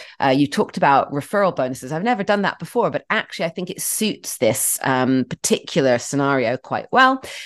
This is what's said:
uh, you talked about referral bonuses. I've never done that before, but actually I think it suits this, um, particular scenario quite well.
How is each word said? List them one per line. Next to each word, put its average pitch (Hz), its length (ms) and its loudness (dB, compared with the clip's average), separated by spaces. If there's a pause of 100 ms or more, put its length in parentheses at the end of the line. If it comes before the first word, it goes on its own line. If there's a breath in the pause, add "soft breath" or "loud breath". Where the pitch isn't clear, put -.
(240 loud breath)
uh, 135 60 4
you 139 180 4
talked - 300 -2
about 143 340 4
referral 180 440 0
bonuses. 127 360 -4
I've 160 120 -6
never 226 200 -2
done 202 200 2
that - 160 -2
before, 185 300 0
but - 200 -6
actually 202 360 -4
I 165 40 -2
think 175 200 -10
it - 120 -10
suits - 560 -4
this, - 460 0
um, 127 460 2
particular - 720 0
scenario 135 580 0
quite - 340 -8
well. 262 300 4 (240 loud breath)